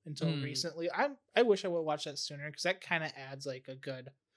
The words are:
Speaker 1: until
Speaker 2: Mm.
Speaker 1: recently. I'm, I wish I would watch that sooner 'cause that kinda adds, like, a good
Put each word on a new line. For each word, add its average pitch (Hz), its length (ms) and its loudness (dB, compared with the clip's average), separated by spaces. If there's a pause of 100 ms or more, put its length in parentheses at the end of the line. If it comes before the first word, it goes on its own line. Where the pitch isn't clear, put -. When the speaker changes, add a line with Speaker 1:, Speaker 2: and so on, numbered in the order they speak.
Speaker 1:
until 160 220 0
Speaker 2:
Mm. 156 100 2
Speaker 1:
recently. 165 540 -2
I'm, 262 260 0 (180)
I 226 60 10
wish 208 220 6
I 196 40 0
would 170 140 2
watch 151 220 0
that 143 140 -6
sooner 147 320 -6
'cause - 140 -10
that 185 160 2
kinda 160 380 -2
adds, 139 280 -10
like, 131 220 -8
a 135 80 -10
good 131 360 -10 (240)